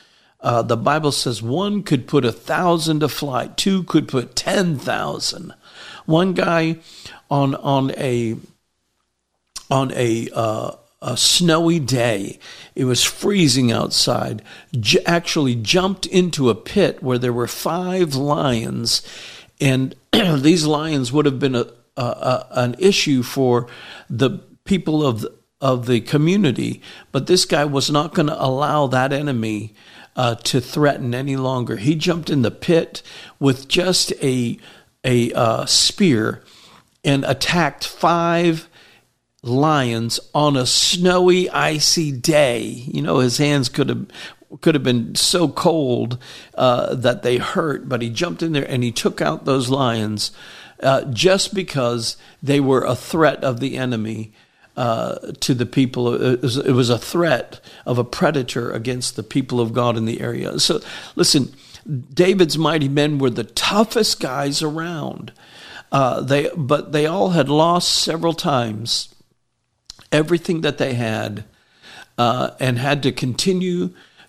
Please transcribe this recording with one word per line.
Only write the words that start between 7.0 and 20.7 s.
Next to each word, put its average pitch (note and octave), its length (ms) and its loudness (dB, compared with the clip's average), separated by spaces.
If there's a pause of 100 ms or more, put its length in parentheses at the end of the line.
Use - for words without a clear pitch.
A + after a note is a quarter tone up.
on, C#3 240 2
on C3+ 360 0
a, A#2+ 440 -2 (1400)
on C3+ 220 0
a, A#2 400 0
uh, A2+ 380 -4 (300)
a B2 140 -6
snowy E3+ 640 4
day, A#2 600 -2 (360)
it C#3+ 80 -2
was B2+ 220 2
freezing C3+ 640 2
outside, A#2 680 0 (360)
j-, A2+ 280 2
actually D#3+ 500 2
jumped F3+ 500 0
into E3+ 440 2
a G#2 60 4
pit - 460 0
where B2 160 0
there B2 140 0
were A#2+ 160 -2
five F3+ 640 -2
lions, C3+ 880 0 (600)
and C3 420 2
<clears throat> - 80 -8
these D#3 540 4
lions D3 480 0